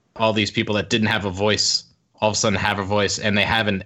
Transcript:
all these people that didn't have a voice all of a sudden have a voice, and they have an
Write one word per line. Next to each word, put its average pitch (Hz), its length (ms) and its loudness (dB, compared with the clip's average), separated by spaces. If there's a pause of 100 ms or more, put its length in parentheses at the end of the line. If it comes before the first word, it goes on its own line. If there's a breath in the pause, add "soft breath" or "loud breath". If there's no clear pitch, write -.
(160)
all 113 160 2
these 104 180 0
people 107 240 -2
that 98 160 -2
didn't 110 160 2
have 107 180 0
a 101 60 -2
voice 98 540 0 (380)
all 107 60 4
of 104 60 0
a - 40 -2
sudden 104 200 0
have 101 200 0
a 101 40 -4
voice, 98 360 0
and 104 180 -2
they 101 80 4
have 113 220 0
an 95 200 -2